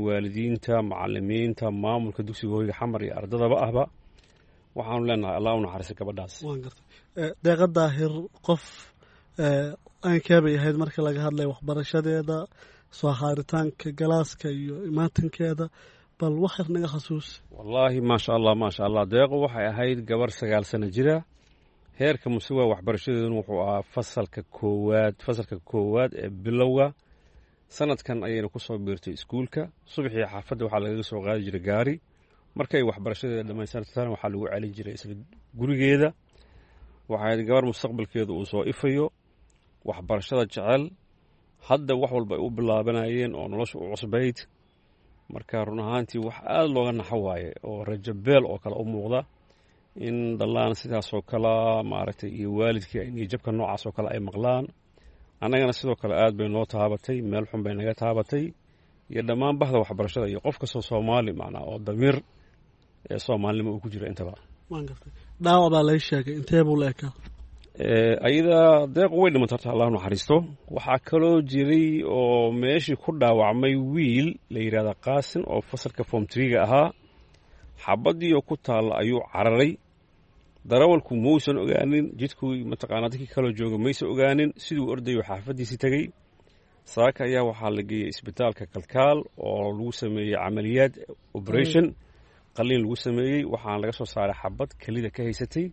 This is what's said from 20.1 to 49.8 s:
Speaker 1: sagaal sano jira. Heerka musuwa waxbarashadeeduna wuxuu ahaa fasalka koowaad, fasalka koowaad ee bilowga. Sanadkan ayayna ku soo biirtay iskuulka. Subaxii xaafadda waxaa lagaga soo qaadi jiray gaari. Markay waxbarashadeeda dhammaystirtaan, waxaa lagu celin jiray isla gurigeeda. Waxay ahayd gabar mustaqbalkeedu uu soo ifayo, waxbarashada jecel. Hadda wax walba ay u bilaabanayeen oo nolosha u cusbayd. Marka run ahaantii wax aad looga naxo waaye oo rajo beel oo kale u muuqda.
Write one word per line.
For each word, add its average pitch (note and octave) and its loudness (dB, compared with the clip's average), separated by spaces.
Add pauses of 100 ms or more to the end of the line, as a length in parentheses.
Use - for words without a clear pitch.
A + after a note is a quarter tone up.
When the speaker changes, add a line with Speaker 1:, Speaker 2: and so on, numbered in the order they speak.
Speaker 1:
sagaal G#2+ 0
sano G#2+ -2
jira. C3 2 (800)
Heerka C3+ 0
musuwa B2+ 0
waxbarashadeeduna A2+ -2
wuxuu G2+ -4
ahaa G2+ 0
fasalka - -6
koowaad, G#2 0
fasalka A2+ -6
koowaad A2 0
ee - -8
bilowga. B2 2 (840)
Sanadkan C3+ -2
ayayna A2 -2
ku - -12
soo A2+ -8
biirtay G2 -6
iskuulka. B2+ -6 (220)
Subaxii A2+ -4
xaafadda G#2 -8
waxaa G#2+ 0
lagaga G#2+ -2
soo G#2+ -8
qaadi G#2 -2
jiray F#2+ -6
gaari. G#2+ 0 (600)
Markay - 0
waxbarashadeeda A2 -4
dhammaystirtaan, A2 -6
waxaa G#2 -4
lagu G2+ -4
celin G#2+ -6
jiray G#2 -10
isla G#2 -14 (400)
gurigeeda. C#3 4 (1000)
Waxay G#2+ -2
ahayd A2+ 2
gabar B2+ 4
mustaqbalkeedu A2+ -4
uu F2+ -4
soo G#2 -2
ifayo, C#3 0 (800)
waxbarashada G#2 -2
jecel. A2+ 0 (800)
Hadda C#3 2
wax B2+ 0
walba A2 -2
ay - -2
u A#2+ -2
bilaabanayeen A#2 0
oo F#2 -8
nolosha G#2+ -6
u F#2 -8
cusbayd. A#2+ -2 (920)
Marka - -10
run G#2+ -6
ahaantii A#2 -4
wax A2+ -6
aad D#3+ 0
looga B2 0
naxo A2+ -4
waaye F2 -4 (120)
oo G#2 -10
rajo G#2 -6
beel B2+ 4
oo G2+ -4
kale - -8
u A#2 -4
muuqda. A2 -4 (760)